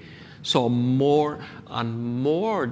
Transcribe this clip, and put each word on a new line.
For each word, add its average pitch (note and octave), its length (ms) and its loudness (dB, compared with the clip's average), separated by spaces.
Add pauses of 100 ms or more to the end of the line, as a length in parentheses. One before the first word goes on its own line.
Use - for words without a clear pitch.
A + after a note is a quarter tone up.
(420)
saw B2 260 2
more C#3 720 2 (260)
and A#2+ 540 -4
more E3+ 500 0